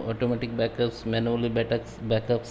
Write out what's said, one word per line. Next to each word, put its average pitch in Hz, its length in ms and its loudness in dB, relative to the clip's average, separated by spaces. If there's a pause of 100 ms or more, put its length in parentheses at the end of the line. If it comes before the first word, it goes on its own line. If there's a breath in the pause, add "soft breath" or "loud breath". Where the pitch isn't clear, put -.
Automatic 117 480 -2
backups, 117 500 0
manually 117 440 2
backups, 117 480 0 (100)
बैकअप 113 420 2